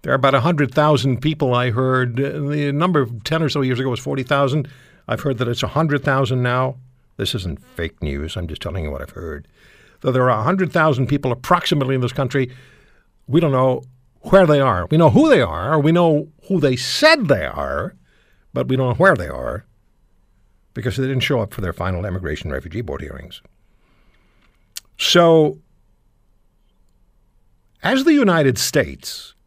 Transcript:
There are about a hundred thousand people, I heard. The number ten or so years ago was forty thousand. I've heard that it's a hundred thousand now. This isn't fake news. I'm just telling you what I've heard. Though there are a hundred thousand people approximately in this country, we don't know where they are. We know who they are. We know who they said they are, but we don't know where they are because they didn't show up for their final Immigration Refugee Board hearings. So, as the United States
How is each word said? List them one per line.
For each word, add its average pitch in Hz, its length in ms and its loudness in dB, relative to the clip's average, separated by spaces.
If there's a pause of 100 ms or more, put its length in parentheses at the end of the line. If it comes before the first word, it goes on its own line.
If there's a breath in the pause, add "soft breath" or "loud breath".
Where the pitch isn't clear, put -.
There 131 120 -4
are 131 40 2
about 135 180 2
a 131 60 4
hundred 143 340 0
thousand 143 460 2
people, 151 320 -2
I 123 200 0
heard. 127 440 0
The 143 560 -4
number 156 320 0 (200)
ten 160 180 -2
or 151 80 0
so 147 100 -2
years 131 200 0
ago 131 100 -2
was 123 100 -6
forty 139 220 -6
thousand. 139 440 0 (420 loud breath)
I've - 120 -4
heard 135 180 -4
that 113 100 -2
it's 123 160 -4
a 120 40 -4
hundred 147 360 -2
thousand 131 400 0
now. 127 320 -2 (400)
This 101 180 -4
isn't 85 260 -6
fake - 420 -10
news. 73 340 -6
I'm 87 100 -8
just 76 160 -12
telling 87 220 -8
you 73 60 -6
what 65 120 -10
I've - 80 -16
heard. 73 380 -14 (520 soft breath)
Though 131 120 -2
there 127 180 2
are 110 100 2
a 110 40 -2
hundred 175 280 0
thousand 143 360 2
people 143 240 -2
approximately 139 640 -2
in 127 40 -2
this 123 120 -2
country, 131 400 -2 (760 soft breath)
we 160 140 2
don't 160 100 2
know 131 320 2 (380)
where 190 260 6
they 147 140 4
are. 123 260 0
We 151 100 0
know 160 140 6
who 311 180 6
they 240 120 6
are. 110 400 0
We 147 100 4
know 165 380 2 (180)
who 185 140 0
they 135 160 2
said 294 500 2
they 110 180 2
are, 69 520 -6 (560)
but 127 160 -4
we 127 80 0
don't 127 140 0
know 117 40 0
where 180 220 4
they 87 100 -6
are 64 400 -8 (1040)
because 120 240 -6
they 131 100 -2
didn't 131 180 -2
show 131 160 0
up 101 120 -6
for - 100 -8
their 87 100 -4
final 90 320 -4
Immigration 90 480 -6
Refugee 80 280 -8
Board 69 200 -8
hearings. - 420 -16 (1600)
So, 160 600 4 (2250)
as 262 220 0
the 320 100 6
United 165 420 4
States - 800 -4 (120)